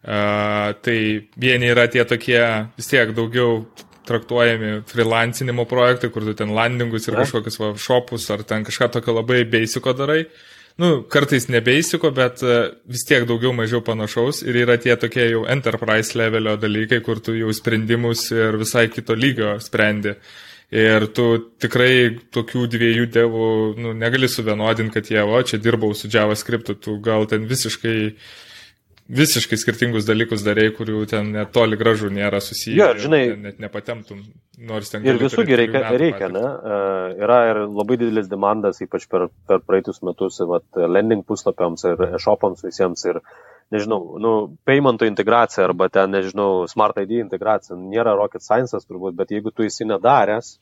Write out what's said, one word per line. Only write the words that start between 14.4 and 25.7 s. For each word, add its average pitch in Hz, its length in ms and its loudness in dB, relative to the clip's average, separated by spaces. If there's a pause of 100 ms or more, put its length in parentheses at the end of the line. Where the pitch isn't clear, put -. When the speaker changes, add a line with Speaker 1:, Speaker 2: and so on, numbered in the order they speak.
Speaker 1:
Ir 123 120 -4 (120)
yra 120 100 6
tie 117 200 2
tokie 120 340 0
jau 113 160 0
enterprise 113 680 0
levelio 110 440 0
dalykai, 110 440 0
kur 110 180 -4
tu 113 120 -6
jau 113 200 -2
sprendimus 113 800 0
ir 110 260 0
visai 113 300 2
kito 117 260 -4
lygio 113 460 0
sprendi. 104 560 -2 (560)
Ir 110 360 4
tu 117 500 0
tikrai 123 580 2 (140)
tokių 120 400 -4
dviejų 117 400 2
devų, 113 640 0
nu, 117 160 -8
negali 120 360 -2
suvienodint, 110 680 -2
kad 107 100 -2
jie, 110 140 0
o, 107 240 2
čia 113 160 -4
dirbau 110 360 0